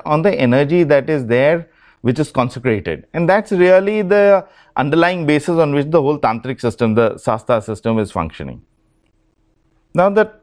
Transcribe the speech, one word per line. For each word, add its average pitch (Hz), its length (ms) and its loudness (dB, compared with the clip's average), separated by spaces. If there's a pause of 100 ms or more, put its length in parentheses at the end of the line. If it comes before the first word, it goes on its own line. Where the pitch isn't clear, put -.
on 156 180 0
the 196 100 2
energy 143 500 2
that 143 260 2
is 143 180 -2
there, 143 420 0 (320)
which 123 180 -2
is 151 120 -4
consecrated. 117 840 -4
And 165 160 -2
that's 214 240 0
really 190 480 2
the 202 440 2 (300)
underlying 165 500 0
basis 151 320 0
on 151 160 2
which 143 160 -2
the 160 120 2
whole 143 180 -2
tantric 117 400 -4
system, 113 360 -2
the 113 220 0
Sasta 110 440 -2
system, 113 360 -4
is 104 140 -4
functioning. 78 500 -8 (1300)
Now, 180 160 2
the 202 340 0